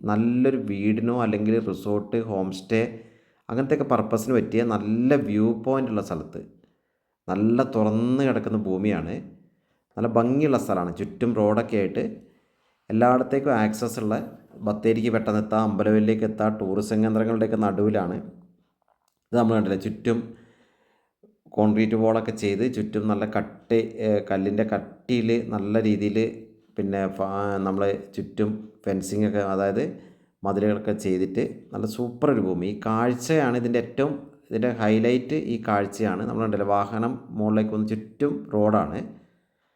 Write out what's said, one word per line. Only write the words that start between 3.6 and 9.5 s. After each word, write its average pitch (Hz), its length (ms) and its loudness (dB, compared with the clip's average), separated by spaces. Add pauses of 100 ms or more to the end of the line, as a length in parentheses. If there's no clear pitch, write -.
പർപ്പസിന് 110 420 0
പറ്റിയ 110 260 2 (120)
നല്ല 113 420 2 (140)
വ്യൂ 107 180 4 (180)
പോയിന്റ് 131 280 0
ഉള്ള 101 140 0
സ്ഥലത്ത്, - 340 -8 (840)
നല്ല 110 360 4 (120)
തുറന്ന് 113 520 2
കിടക്കുന്ന 110 300 -2 (100)
ഭൂമിയാണ്, 92 460 -2 (840)